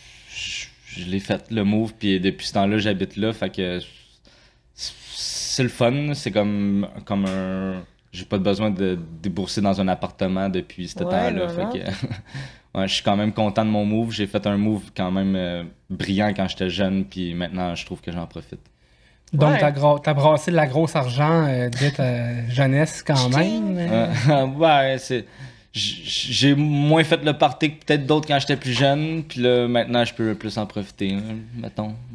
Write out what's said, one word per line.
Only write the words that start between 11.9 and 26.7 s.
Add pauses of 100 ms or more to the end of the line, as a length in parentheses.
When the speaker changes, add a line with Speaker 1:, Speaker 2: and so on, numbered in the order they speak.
Speaker 1:
ouais,
je
suis
quand
même
content
de
mon
move,
j'ai
fait
un
move (120)
quand
même,
euh, (260)
brillant
quand
j'étais
jeune,
puis
maintenant,
je
trouve
que
j'en
profite. (680)
Speaker 3:
Donc,
Speaker 2:
Ouais.
Speaker 3:
t'as
gra-,
t'as
brassé
de
la
grosse
argent,
euh,
de
ta
jeunesse
quand
Speaker 2:
Ch'ting.
Speaker 3:
même.
Euh. (240)
Speaker 1:
Euh,
<laughs> (360)
ouais,
c'est, (440)
j-, (300)
j'ai
moins